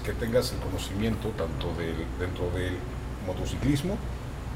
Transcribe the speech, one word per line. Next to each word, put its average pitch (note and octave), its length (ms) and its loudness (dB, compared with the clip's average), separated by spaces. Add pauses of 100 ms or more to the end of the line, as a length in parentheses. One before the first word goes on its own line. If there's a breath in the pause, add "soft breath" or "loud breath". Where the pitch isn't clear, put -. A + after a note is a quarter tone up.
que G2+ 100 0
tengas A#2+ 400 4
el - 40 -2
conocimiento G2+ 720 0 (100)
tanto E2 300 0 (100)
del, E2 160 0 (260)
dentro F2 300 0
del F2+ 280 0 (500)
motociclismo C#3 680 2 (600)